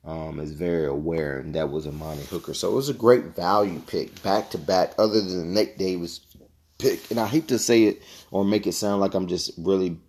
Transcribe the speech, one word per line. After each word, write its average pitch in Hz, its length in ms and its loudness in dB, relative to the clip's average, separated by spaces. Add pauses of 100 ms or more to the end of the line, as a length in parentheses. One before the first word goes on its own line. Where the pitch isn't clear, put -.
um, 78 360 -10
is 76 100 -8
very 82 360 -2
aware, 73 520 -2
and 78 160 -8
that 78 160 -2
was 76 160 -6
Amani 76 380 -8
Hooker. 80 300 -8
So 92 180 -2
it - 20 0
was 139 140 -2
a 135 60 -2
great 113 420 6
value 92 500 2
pick, - 380 -6
back 101 260 0
to 95 80 -6
back, 90 400 0
other 107 220 4
than 92 180 -2
the 82 60 -4
Nate 98 340 0
Davis 90 480 -4 (540)
pick. 98 320 0
And 117 80 -2
I 107 80 0
hate 156 200 0
to 120 120 2
say 113 240 6
it 101 180 2 (300)
or 98 120 2
make 101 220 2
it 92 60 0
sound 101 280 0
like 98 140 2
I'm 92 140 -2
just 87 280 -4
really 90 520 0